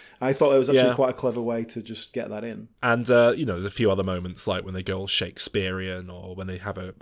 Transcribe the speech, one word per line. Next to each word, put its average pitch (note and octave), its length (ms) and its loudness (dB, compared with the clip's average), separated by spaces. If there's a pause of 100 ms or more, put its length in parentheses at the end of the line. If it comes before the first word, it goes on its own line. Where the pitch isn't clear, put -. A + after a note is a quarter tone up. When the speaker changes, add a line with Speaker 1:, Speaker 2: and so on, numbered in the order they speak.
(200)
Speaker 1:
I C3 120 2
thought C#3 200 4
it C3+ 60 8
was C3 100 4
actually B2+ 200 6
Speaker 2:
Yeah. B2 60 2
Speaker 1:
quite B2+ 160 2
a B2 40 -6
clever A#2+ 260 -2
way A#2 260 -2
to A#2 140 -10
just A2+ 320 -12
get A2+ 160 -6
that G#2+ 140 -8
in. A2 260 -12 (140)
Speaker 2:
And, A#2+ 260 2
uh, A#2+ 280 8
you D3 100 -4
know, F#2+ 80 -2
there's F2+ 120 -4
a G2+ 40 -6
few A2+ 200 2
other G2 120 2
moments, F2+ 460 -4
like F#2 160 -2
when F#2 100 -10
they F#2 80 -6
go F#2+ 160 -4
all G2 80 -8
Shakespearean F#2 1040 -4
or F2+ 240 -14
when F#2+ 140 -8
they F#2 100 -8
have F#2+ 180 -8
a, F#2 260 -10